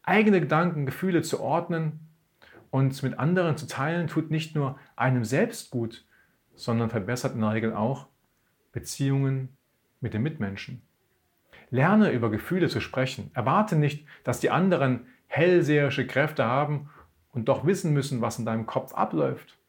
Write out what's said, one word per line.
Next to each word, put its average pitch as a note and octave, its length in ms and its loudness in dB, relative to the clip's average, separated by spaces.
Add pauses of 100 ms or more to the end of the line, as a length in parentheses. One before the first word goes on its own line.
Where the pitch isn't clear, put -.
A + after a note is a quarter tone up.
Eigene G3+ 400 4
Gedanken, D3+ 420 2
Gefühle E3 380 0
zu - 180 -4
ordnen D#3+ 580 -2 (720)
und C3+ 320 0
mit C3 160 -4
anderen E3+ 380 2
zu - 100 -12
teilen, E3 400 -2
tut D#3 240 -4
nicht D#3 240 -4
nur C#3 240 -2 (180)
einem B2 280 2
selbst D#3 460 -2
gut, A#2 340 -6 (500)
sondern A2+ 360 -2
verbessert A#2+ 440 -4
in A2+ 60 -4
der G#2+ 140 2
Regel A2+ 180 -2
auch A#2 340 -2 (640)
Beziehungen C3+ 840 -2 (460)
mit A#2 100 -4
den G#2+ 100 0
Mitmenschen. B2+ 600 -6 (880)
Lerne, F3+ 400 4
über A#2 200 0
Gefühle D3 380 0
zu A2 140 -2
sprechen. - 500 -4
Erwarte E3+ 440 0
nicht, D3 300 0 (160)
dass - 180 -4
die - 100 2
anderen C#3 560 2 (200)
hellseherische D3 800 4
Kräfte C#3+ 380 0
haben C#3+ 460 -2 (420)
und A#2 160 -4
doch B2+ 160 2
wissen F3 300 2
müssen, C3+ 260 0
was A2+ 180 -2
in A#2 60 -4
deinem A2+ 220 -2
Kopf - 260 -6
abläuft. C3 640 -4 (100)